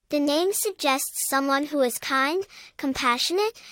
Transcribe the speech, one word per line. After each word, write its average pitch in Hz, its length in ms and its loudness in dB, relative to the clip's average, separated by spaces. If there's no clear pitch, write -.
The 294 100 2
name 302 320 2
suggests - 760 -2
someone 277 340 2
who 294 160 0
is 247 180 0
kind, 285 480 0
compassionate, 285 800 0